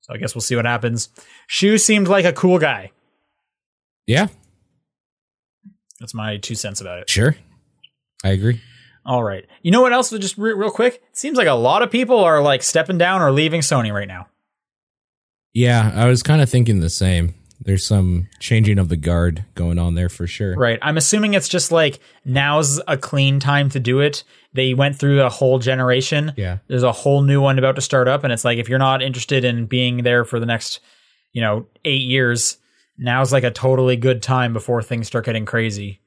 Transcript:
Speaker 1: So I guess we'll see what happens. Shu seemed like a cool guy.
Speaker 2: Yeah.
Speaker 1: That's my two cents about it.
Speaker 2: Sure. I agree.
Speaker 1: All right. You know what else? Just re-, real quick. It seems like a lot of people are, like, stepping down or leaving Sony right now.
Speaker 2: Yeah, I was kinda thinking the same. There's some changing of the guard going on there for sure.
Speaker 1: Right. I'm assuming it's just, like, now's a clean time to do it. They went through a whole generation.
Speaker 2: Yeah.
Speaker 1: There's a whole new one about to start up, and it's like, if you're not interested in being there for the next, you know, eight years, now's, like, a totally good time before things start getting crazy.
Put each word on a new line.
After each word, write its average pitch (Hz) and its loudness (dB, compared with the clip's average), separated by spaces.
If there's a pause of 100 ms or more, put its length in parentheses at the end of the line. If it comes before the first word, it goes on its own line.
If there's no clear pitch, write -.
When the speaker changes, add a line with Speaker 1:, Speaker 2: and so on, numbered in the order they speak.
Speaker 1:
So - -16
I - -12
guess 117 -8
we'll 117 -10
see 120 -4
what 117 -2
happens. 117 -4 (360)
Shu 208 0
seemed 202 2
like 196 2
a 175 2
cool 180 2
guy. 120 -2 (1120)
Speaker 2:
Yeah. 160 2 (1700)
Speaker 1:
That's 117 -16
my 107 -6
two 107 -10
cents 104 -8
about 90 -12
it. - -10
Speaker 2:
Sure. 123 2 (880)
I 95 2
agree. 110 0 (440)
Speaker 1:
All 123 -2
right. 101 -6 (160)
You 170 0
know 233 4
what 254 4
else? 247 0
Just 196 -8
re-, 220 -2
real 208 -2
quick. 240 0
It - -20
seems 277 -4
like 208 2
a 147 4
lot 131 2
of - -2
people 240 2
are, 160 4
like, 139 2
stepping 165 0
down 180 0
or 147 4
leaving 156 0
Sony 120 0
right 101 -6
now. 90 -16 (1300)
Speaker 2:
Yeah, 120 4
I 113 2
was 127 4
kinda 151 4
thinking 117 2
the 80 0
same. 87 0 (260)
There's 98 -2
some 90 0 (100)
changing 107 2
of 92 2
the 82 -2
guard 85 0 (120)
going 85 -2
on 85 0
there 87 -2
for 87 -8
sure. 95 -6
Speaker 1:
Right. 117 0
I'm 151 -2
assuming 208 0
it's 190 0
just, 175 -2
like, 156 2 (260)
now's 139 0
a 147 -2
clean 139 0
time 143 0
to 135 -4
do 127 0
it. 147 0 (300)
They 131 0
went 139 0
through 139 2
a 127 4
whole 131 2
generation. 131 0
Speaker 2:
Yeah. 92 -6 (100)
Speaker 1:
There's 127 0
a 123 2
whole 139 2
new 139 4
one 135 2
about 131 2
to 135 -6
start 127 2
up, 139 0
and 127 -2
it's 113 -6
like, 120 0
if 117 -6
you're 131 0
not 131 2
interested 127 -4
in 117 -2
being 123 -2
there 120 2
for 120 -4
the 113 -4
next, 117 -6 (540)
you 120 -6
know, 110 -2 (180)
eight 139 -2
years, 123 0 (380)
now's, 127 0
like, 131 2
a 120 0
totally 127 2
good 120 0
time 123 0
before 113 -4
things 113 -6
start 113 -4
getting 110 -4
crazy. 101 -6